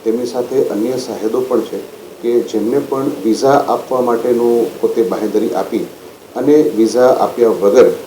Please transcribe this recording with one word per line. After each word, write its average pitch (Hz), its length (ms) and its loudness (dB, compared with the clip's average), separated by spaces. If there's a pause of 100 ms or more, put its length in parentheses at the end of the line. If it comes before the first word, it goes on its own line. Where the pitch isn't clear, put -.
તેમની 117 220 -2
સાથે 123 440 -2
અન્ય 117 280 -2
સાહેદો 113 440 -4
પણ 127 200 0
છે - 160 -8 (440)
કે 117 180 0
જેમને 110 400 -2
પણ 135 240 -4 (200)
વિઝા 131 440 2
આપવા 123 340 -2
માટેનું 120 800 0
પોતે 117 220 0
બાંહેધરી 101 460 -2
આપી 95 380 -4 (480)
અને 135 180 2
વિઝા 113 540 2
આપ્યા 120 420 2
વગર 101 360 4 (220)